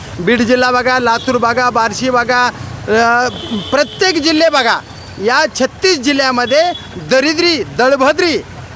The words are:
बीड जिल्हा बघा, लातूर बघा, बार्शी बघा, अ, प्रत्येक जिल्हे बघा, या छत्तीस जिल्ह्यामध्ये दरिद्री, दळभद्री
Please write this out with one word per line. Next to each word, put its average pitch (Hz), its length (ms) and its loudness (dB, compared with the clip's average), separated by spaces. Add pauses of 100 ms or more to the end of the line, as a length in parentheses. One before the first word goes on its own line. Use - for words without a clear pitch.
(200)
बीड 233 220 2
जिल्हा 254 280 2
बघा, 247 280 2
लातूर 240 380 0
बघा, 240 340 2
बार्शी 226 400 0
बघा, 240 400 2 (380)
अ, 233 400 2 (420)
प्रत्येक 302 520 0
जिल्हे 320 260 2
बघा, 233 300 2 (460)
या 262 200 2 (160)
छत्तीस 330 380 0
जिल्ह्यामध्ये 262 760 0 (240)
दरिद्री, 285 640 0
दळभद्री 269 800 0 (340)